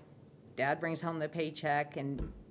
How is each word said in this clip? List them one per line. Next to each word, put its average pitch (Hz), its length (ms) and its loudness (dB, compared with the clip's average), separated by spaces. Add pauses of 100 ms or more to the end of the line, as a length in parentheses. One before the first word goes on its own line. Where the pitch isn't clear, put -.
(560)
dad 143 240 4
brings 165 220 0
home 165 160 0
the 156 100 0
paycheck 156 680 0
and 139 360 -2 (180)